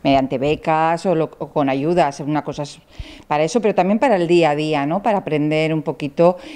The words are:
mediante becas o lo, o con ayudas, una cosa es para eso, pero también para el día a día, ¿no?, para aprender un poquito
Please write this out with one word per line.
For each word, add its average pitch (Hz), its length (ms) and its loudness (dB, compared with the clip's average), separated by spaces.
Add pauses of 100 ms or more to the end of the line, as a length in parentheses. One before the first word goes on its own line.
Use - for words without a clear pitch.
mediante 135 360 0
becas 156 640 0
o 185 100 2
lo, 156 240 0
o 151 100 -10
con 143 200 -2
ayudas, 143 520 0
una 147 240 -2
cosa 147 180 -8
es - 160 -12 (500)
para 151 160 0
eso, 208 160 0
pero 196 140 0
también 196 240 2
para 247 180 2
el 175 100 0
día 170 240 4
a 147 40 0
día, 151 320 -2
¿no?, 180 160 -2
para 208 160 0
aprender 156 560 0
un 156 80 -2
poquito 170 560 0 (180)